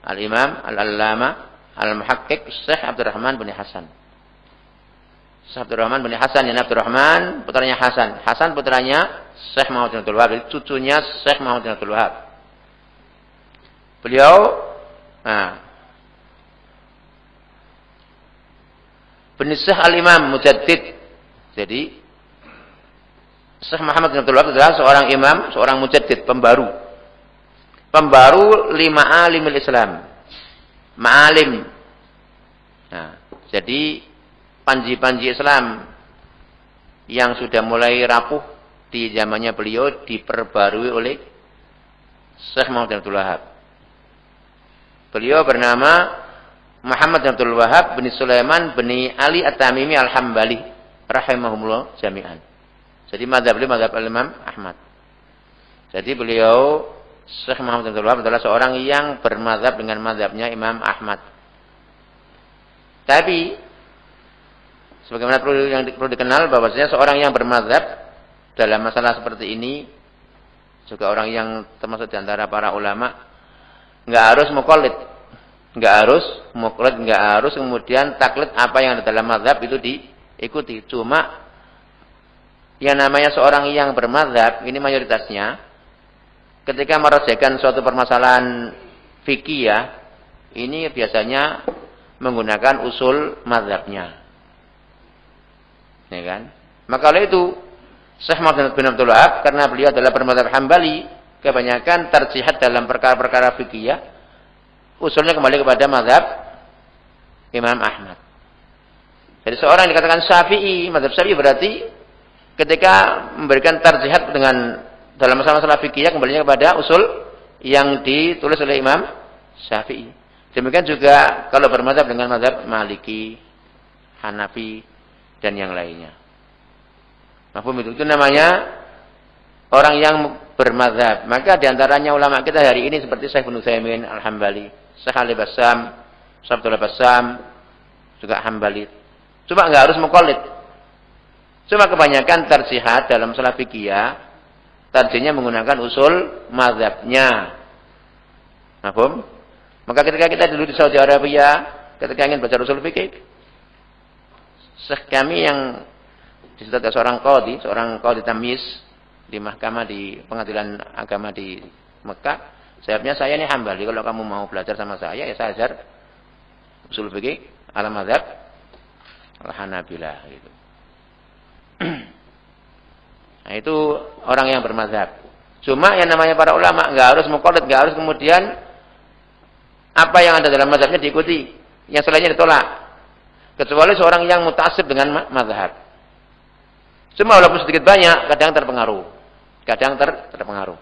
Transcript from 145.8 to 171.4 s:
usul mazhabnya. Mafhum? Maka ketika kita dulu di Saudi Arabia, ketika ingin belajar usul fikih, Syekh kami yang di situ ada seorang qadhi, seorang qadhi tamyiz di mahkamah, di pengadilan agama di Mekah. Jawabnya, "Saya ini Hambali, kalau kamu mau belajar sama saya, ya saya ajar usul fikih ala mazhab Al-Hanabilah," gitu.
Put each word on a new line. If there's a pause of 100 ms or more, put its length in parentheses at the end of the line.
usul
mazhabnya. (1300)
Mafhum? (580)
Maka
ketika
kita
dulu
di
Saudi
Arabia, (320)
ketika
ingin
belajar
usul
fikih, (1700)
Syekh
kami
yang (720)
di
situ
ada
seorang
qadhi,
seorang
qadhi
tamyiz (720)
di
mahkamah,
di
pengadilan (160)
agama
di (400)
Mekah. (320)
Jawabnya,
"Saya
ini
Hambali,
kalau
kamu
mau
belajar
sama
saya,
ya
saya
ajar (1200)
usul
fikih (320)
ala
mazhab (1160)
Al-Hanabilah," (120)
gitu. (1300)